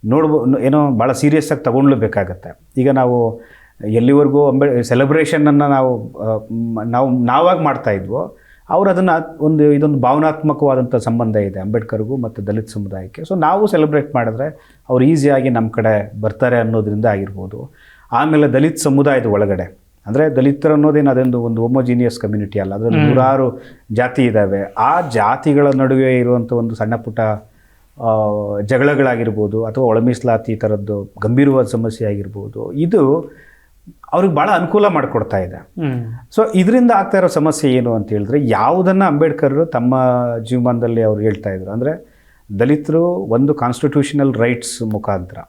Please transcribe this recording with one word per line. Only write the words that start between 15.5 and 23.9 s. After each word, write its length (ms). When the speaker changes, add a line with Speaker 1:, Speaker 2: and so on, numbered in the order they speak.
Speaker 1:
ಕಡೆ 520
ಬರ್ತಾರೆ 380
ಅನ್ನೋದ್ರಿಂದ 460
ಆಗಿರ್ಬೋದು. 640
ಆಮೇಲೆ 360
ದಲಿತ 340
ಸಮುದಾಯದ 440
ಒಳಗಡೆ, 520
ಅಂದ್ರೆ 300
ದಲಿತರು 360
ಅನ್ನೋದೇನು 380
ಅದೊಂದು, 320
ಒಂದು 200
ಹೋಮೋಜಿನಿಯಸ್ 580
ಕಮ್ಯುನಿಟಿ 380
ಅಲ್ಲ, 160
ಅದ್ರಲ್ಲಿ 240
Speaker 2:
ಹ್ಮ್. 100
Speaker 1:
ನೂರಾರು 540